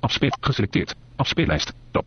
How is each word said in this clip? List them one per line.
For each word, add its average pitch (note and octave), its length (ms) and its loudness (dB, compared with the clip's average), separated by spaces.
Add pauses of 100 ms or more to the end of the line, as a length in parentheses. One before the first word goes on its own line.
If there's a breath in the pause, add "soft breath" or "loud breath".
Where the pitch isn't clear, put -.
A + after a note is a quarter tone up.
Afspeel. - 400 0
Geselecteerd. - 540 0 (220)
Afspeellijst. - 560 0 (180)
Tab. - 160 0